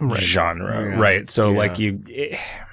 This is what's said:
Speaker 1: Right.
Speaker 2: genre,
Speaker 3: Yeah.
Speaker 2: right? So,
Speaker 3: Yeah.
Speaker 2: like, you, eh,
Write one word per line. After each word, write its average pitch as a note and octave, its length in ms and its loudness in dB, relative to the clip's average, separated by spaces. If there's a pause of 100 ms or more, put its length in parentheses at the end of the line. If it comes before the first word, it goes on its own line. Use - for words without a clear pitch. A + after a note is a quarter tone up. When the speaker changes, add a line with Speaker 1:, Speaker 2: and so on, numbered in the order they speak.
Speaker 1:
Right. A#2+ 180 0
Speaker 2:
genre, F2+ 640 0 (120)
Speaker 3:
Yeah. G2 60 0
Speaker 2:
right? G2+ 320 4
So, G#2+ 220 4
Speaker 3:
Yeah. G#2 60 4
Speaker 2:
like, G2 200 0
you, G2+ 240 -2 (120)
eh, C#3+ 240 -6 (340)